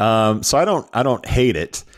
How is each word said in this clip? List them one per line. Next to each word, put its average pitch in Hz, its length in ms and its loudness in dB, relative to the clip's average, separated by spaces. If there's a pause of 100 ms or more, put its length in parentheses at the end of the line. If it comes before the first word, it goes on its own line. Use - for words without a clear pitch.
Um, 110 400 2
so - 160 0
I 170 80 2
don't, 190 280 -2
I 120 100 0
don't 127 240 -2
hate 123 280 2
it. - 280 -8 (140)